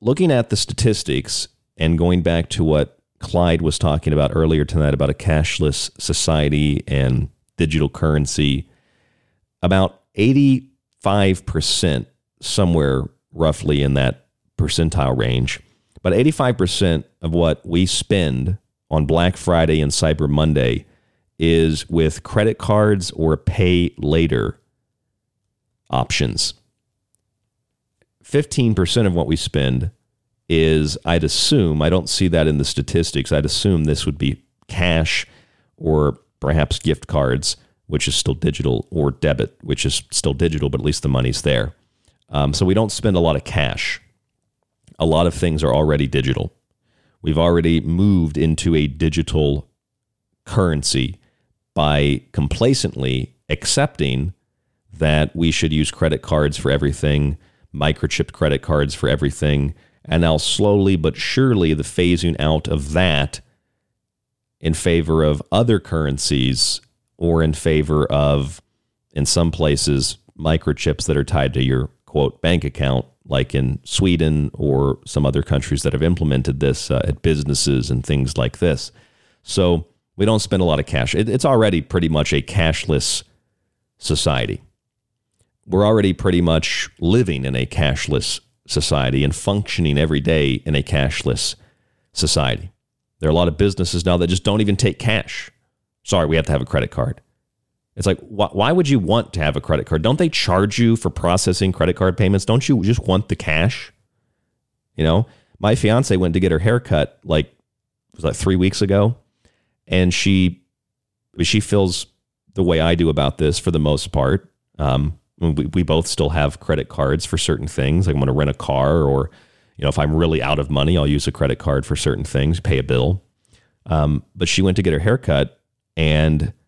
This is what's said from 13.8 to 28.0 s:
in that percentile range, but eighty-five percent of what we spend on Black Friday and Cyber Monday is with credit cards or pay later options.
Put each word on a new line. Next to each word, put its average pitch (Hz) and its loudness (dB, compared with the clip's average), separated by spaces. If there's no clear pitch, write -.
in 69 0
that 65 -2
percentile 73 0
range, 62 -2
but 92 0
eighty-five 127 0
percent 87 0
of 82 -6
what 82 0
we 90 0
spend 82 -2
on 78 0
Black 85 2
Friday 80 2
and 73 0
Cyber 76 0
Monday 73 0
is 80 2
with 80 0
credit 110 0
cards 104 0
or 80 0
pay 90 2
later 71 0
options. - -2